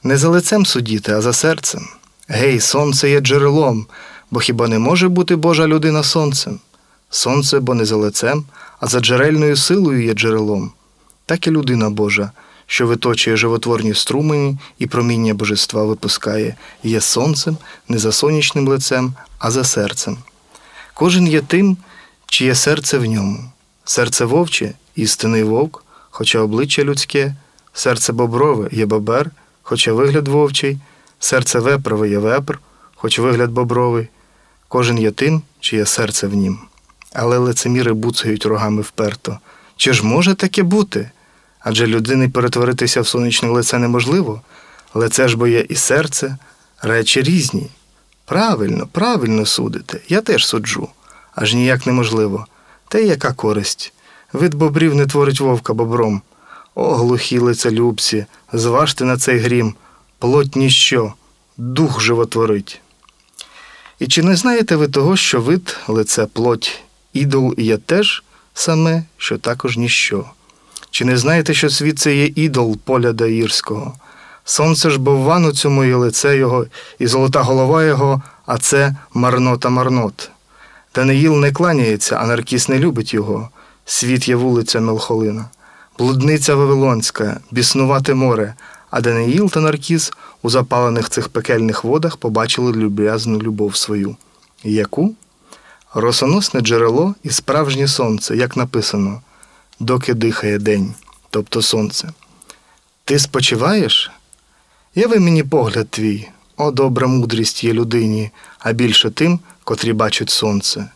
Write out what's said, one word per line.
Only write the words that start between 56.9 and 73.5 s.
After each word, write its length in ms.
глухі 440
лицелюбці, 880
зважте 520
на 120
цей 220
грім! 360
Плоть 380
ніщо, 560
дух 440
животворить. 800
І 80
чи 160
не 140
знаєте 400
ви 120
того, 280
що 240
вид, 360
лице, 380
плоть, 540
ідол 460
є 180
те 260
ж 200
саме, 500
що 220
також 380
ніщо? 480
Чи 140
не 120
знаєте, 380
що 160
світ – 280
це 180
є 200
ідол 420
поля 340
Даїрського? 800